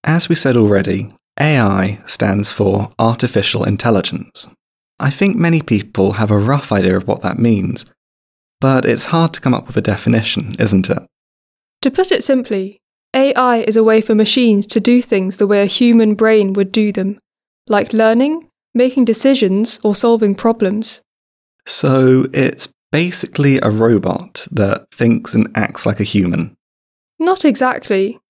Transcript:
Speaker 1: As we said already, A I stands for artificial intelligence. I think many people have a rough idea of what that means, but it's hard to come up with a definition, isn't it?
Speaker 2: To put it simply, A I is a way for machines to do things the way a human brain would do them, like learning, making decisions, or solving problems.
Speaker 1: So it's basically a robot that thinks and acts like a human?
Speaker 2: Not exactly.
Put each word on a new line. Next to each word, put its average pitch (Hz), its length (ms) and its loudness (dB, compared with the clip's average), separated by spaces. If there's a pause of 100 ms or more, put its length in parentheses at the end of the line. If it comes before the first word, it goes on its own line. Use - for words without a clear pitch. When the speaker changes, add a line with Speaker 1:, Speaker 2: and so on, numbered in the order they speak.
Speaker 1:
As 165 220 0
we 165 80 0
said 131 220 0
already, 101 560 0 (260)
A 151 180 2
I 98 480 0
stands 101 460 -2
for 101 480 0
artificial 113 640 -2
intelligence. - 880 -4 (500)
I 139 100 0
think 196 280 0
many 165 240 2
people 98 500 0
have 104 180 -2
a 104 80 4
rough 120 360 0
idea 95 240 2
of 95 100 -6
what - 140 -4
that - 180 -6
means, 101 460 0 (760)
but 135 240 2
it's - 220 0
hard 165 280 -2
to - 80 -16
come 127 120 0
up 117 120 -4
with - 120 -6
a 120 40 0
definition, 110 760 -2
isn't 101 300 0
it? - 120 -4 (840)
Speaker 2:
To 269 60 0
put 370 220 -2
it - 100 -2
simply, 214 560 -4 (380)
A 269 180 2
I 247 260 2
is 220 180 0
a 220 60 4
way 220 180 4
for 220 120 -2
machines 214 540 2
to - 140 -2
do 240 200 4
things 190 360 -2
the 202 100 0
way 202 140 2
a 202 60 2
human 226 480 4
brain 214 360 2
would 196 220 -2
do 208 180 0
them, 196 260 -6 (500)
like 302 260 0
learning, 233 560 2 (240)
making 254 320 2
decisions, 220 760 0
or 208 120 0
solving 220 400 2
problems. 214 680 -4 (640)
Speaker 1:
So 131 680 2
it's - 340 -2 (240)
basically 147 680 0
a - 80 0
robot 107 840 0
that 101 400 -2
thinks - 420 0
and 110 220 0
acts - 300 -6
like 110 160 -2
a - 20 0
human? 90 540 -2 (640)
Speaker 2:
Not 359 260 0
exactly. 240 760 -2 (100)